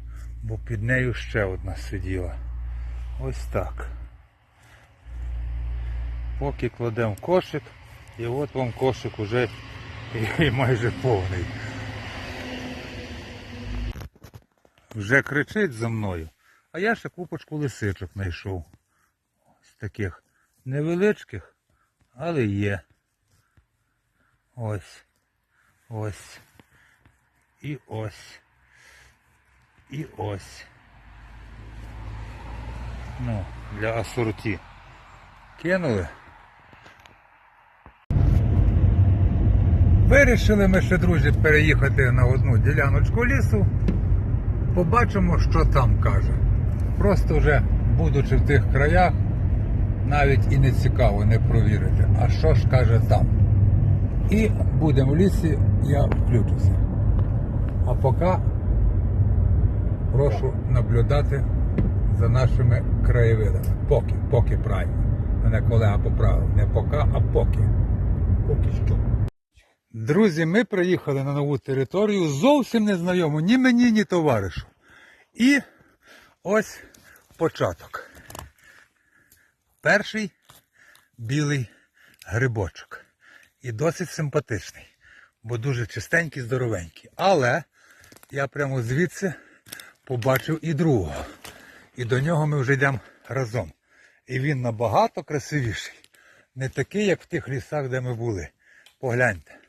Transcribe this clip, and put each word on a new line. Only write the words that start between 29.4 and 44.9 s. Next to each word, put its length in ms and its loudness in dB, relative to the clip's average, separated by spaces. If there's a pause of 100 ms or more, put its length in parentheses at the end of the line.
І 140 -10 (120)
ось. 480 -10 (2500)
Ну, 200 -6 (340)
для 140 -2
асорті. 640 -4 (1040)
Кинули. 460 -2 (4000)
Вирішили 600 4
ми 140 4
ще, 160 2
друзі, 340 2
переїхати 800 4
на 140 4
одну 320 2
діляночку 680 2
лісу. 420 2 (1080)
Побачимо, 640 2